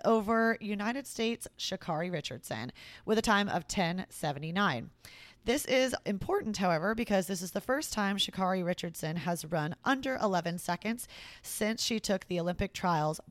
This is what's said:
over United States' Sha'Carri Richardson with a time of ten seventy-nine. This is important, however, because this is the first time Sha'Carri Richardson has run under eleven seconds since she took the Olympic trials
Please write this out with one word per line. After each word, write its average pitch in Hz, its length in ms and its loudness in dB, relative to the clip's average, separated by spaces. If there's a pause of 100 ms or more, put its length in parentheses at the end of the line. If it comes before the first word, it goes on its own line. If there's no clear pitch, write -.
over 226 560 4
United 214 480 -4
States' 233 400 -2 (100)
Sha'Carri 175 540 -4
Richardson 127 600 -6 (320)
with 214 120 4
a 220 40 6
time 202 260 4
of 170 220 -2
ten 185 400 0
seventy-nine. 160 800 0 (560)
This 254 200 2
is 254 280 4 (120)
important, 214 500 -2
however, 180 400 2
because 196 320 2
this 185 140 -2
is 185 100 -6
the 208 80 -2
first 277 320 0
time 202 240 0
Sha'Carri 185 500 0
Richardson 175 520 -2
has 175 280 -2
run 160 300 -2 (100)
under 269 300 2
eleven 180 420 0
seconds 208 500 -4 (340)
since - 420 -2
she 220 160 0
took 190 280 0
the 180 120 0
Olympic 175 340 -2
trials 156 580 2